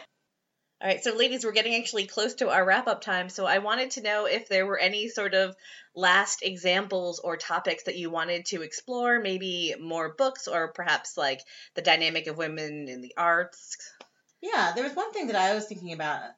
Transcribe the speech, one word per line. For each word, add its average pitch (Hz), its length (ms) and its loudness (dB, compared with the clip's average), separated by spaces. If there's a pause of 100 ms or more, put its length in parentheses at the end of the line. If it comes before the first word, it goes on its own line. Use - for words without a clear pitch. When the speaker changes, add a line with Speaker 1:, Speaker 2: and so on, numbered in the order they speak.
(800)
Speaker 1:
All 190 80 0
right, 190 120 2
so 226 140 0
ladies, 247 300 2
we're 214 80 0
getting 220 220 2
actually 226 300 -2
close 220 300 -2
to 220 140 0
our 185 160 6
wrap-up 208 340 4
time, 185 300 -2
so 190 160 -4
I 185 140 4
wanted 240 320 0
to 262 100 -6
know 208 240 0
if 220 240 0
there 190 160 4
were 196 120 0
any 208 300 0
sort 202 260 -2
of 190 220 2 (400)
last 185 480 4
examples 185 760 0
or 165 180 -2
topics 170 460 -2
that 170 120 -6
you 170 140 -6
wanted 170 380 -2
to 175 140 -4
explore, 240 580 0
maybe 185 600 -2
more 165 340 -4
books 262 360 -2
or 170 240 0
perhaps, 170 420 -2
like, 135 240 0 (360)
the 175 60 -2
dynamic 160 460 2
of 156 100 -4
women 156 520 -6
in 127 100 -10
the 123 160 -16
arts. 170 600 0 (640)
Speaker 2:
Yeah, 302 340 0
there 240 80 0
was 269 100 -4
one 415 200 -4
thing 370 140 -4
that 208 100 0
I 190 180 4
was 214 100 -4
thinking 175 280 -10
about, 151 280 -4 (160)